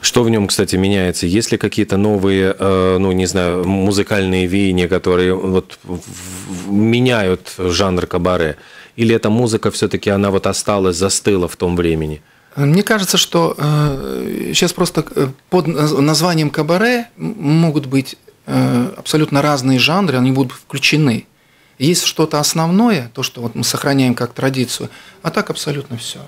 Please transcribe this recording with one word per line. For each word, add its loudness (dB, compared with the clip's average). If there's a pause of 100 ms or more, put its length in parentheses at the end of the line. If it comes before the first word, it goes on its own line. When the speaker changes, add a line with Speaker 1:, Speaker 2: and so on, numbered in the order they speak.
Speaker 1:
Что 2
в 2
нём, 2
кстати, 0
меняется? 0
Есть 0
ли 0
какие-то -2
новые, 2
э, 2
ну, 2
не 0
знаю, 0
музыкальные 0
веяния, 0
которые 2
вот -2
в-, -10
в-, -12
меняют 2
жанр 0
кабаре? 0 (400)
Или 2
эта 0
музыка 0
всё-таки, -2
она 2
вот 0
осталась, 0
застыла 0
в -10
том -2
времени? -2 (360)
Speaker 2:
Мне 2
кажется, 0
что, 0
э, -2
щас 2
просто, -2 (120)
э, 2 (220)
под 2
наз-, 0
названием 2
кабаре 0 (100)
м-, -6
могут 2
быть, -2 (300)
э, 0 (100)
абсолютно 0
разные 2
жанры, 0
они 2
будут 0
включены. 0 (520)
Есть 2
что-то 0
основное, 2
то, -6
что -8
вот -6
мы -4
сохраняем 2
как -4
традицию, -4 (340)
а -4
так -4
абсолютно -6
всё. -12